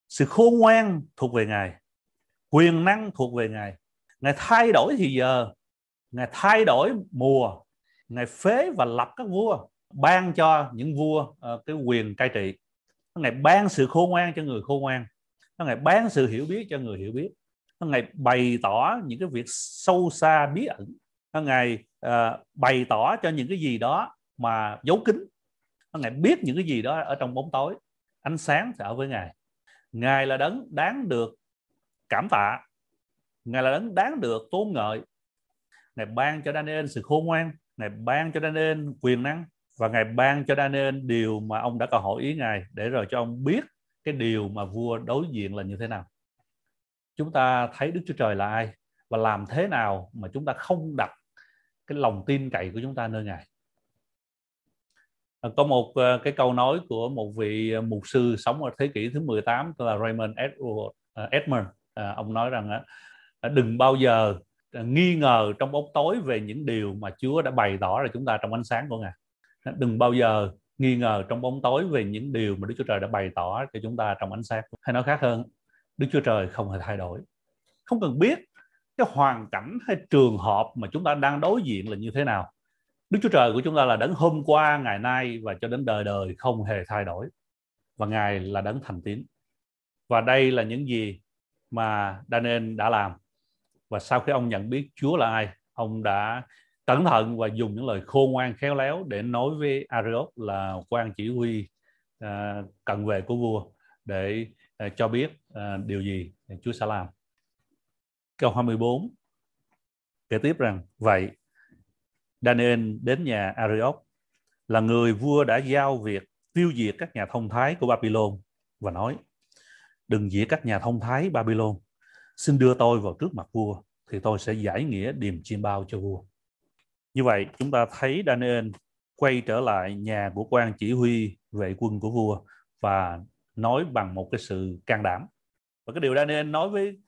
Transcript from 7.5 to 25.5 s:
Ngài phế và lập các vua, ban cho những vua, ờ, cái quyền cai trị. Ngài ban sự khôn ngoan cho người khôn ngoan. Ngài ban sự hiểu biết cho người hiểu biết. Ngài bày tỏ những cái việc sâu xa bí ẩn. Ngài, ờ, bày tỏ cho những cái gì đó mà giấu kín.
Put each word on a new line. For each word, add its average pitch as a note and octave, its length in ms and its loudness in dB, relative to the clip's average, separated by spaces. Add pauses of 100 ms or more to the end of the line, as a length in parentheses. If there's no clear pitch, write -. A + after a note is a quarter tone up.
Ngài A#2+ 180 -6
phế B3 500 2
và C#3 80 4
lập A#2+ 320 -2
các B3 120 -10
vua, F#3+ 380 -2 (280)
ban F3 380 4
cho D#3 420 4
những C#3 220 -4
vua, D#3 440 0
ờ, A#2 260 -10
cái D#3 100 -8
quyền A#2+ 400 0
cai C3 120 2
trị. G2 300 -4 (560)
Ngài D3 160 -2
ban D#3+ 380 6
sự C3+ 180 2
khôn F3 240 2
ngoan F3 260 0
cho D#3+ 60 -6
người B2+ 200 -4
khôn C#3 180 -2
ngoan. C3 260 -4 (520)
Ngài D3 180 -2
ban F#3+ 340 4
sự C3+ 160 4
hiểu A#2 220 -2
biết G3+ 220 -6
cho D3 80 -6
người A2+ 200 -8
hiểu G2 140 -8
biết. C#3+ 200 -6 (480)
Ngài C#3+ 320 0
bày B2 500 2
tỏ C3 420 0
những B2 140 -8
cái F3+ 140 -6
việc A#2 140 -6
sâu - 640 0
xa D#3 360 4
bí E3+ 200 -4
ẩn. - 200 -10 (460)
Ngài, B2+ 460 0 (220)
ờ, A#2 440 0 (100)
bày B2+ 340 2
tỏ A#2+ 340 2
cho F3 60 0
những C#3+ 200 -4
cái F#3+ 100 -4
gì C3+ 200 -2
đó C#3+ 380 -2 (200)
mà A2 460 -2
giấu F3+ 220 2
kín. G#3 120 4 (760)